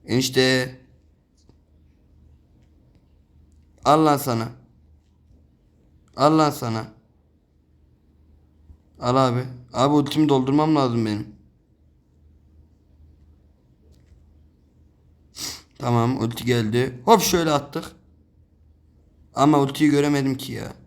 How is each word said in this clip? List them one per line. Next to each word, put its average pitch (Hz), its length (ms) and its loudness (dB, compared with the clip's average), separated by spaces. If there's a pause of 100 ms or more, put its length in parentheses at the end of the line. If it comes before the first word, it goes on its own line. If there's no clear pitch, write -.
Enişte. 127 680 0 (3000)
Al 151 200 4
lan 147 120 2
sana. 117 320 -4 (1700)
Al 151 220 4
lan 156 120 4
sana. 113 380 -6 (2000)
Al 123 160 -2
abi. 127 280 2 (300)
Abi 135 200 2
ultimi 147 360 2
doldurmam 143 460 2
lazım 120 300 0
benim. 107 300 -6 (4000)
Tamam 120 420 0
ulti 117 240 -6
geldi. 120 600 -2
Hop 214 160 6
şöyle 165 300 0
attık. 147 340 -4 (1500)
Ama 143 240 4
ultiyi 139 300 0
göremedim 143 460 0
ki 123 180 -12
ya. - 200 -10 (120)